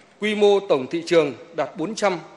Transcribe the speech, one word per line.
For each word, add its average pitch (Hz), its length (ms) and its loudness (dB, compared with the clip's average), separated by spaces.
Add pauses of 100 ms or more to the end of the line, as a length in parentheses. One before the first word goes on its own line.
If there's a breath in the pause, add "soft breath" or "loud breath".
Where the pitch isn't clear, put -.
(200 loud breath)
Quy 208 140 -2
mô 202 260 4
tổng 151 260 0
thị 165 200 -6
trường 151 280 2 (220)
đạt 147 200 -6
bốn 185 180 -8
trăm 190 240 -2 (180)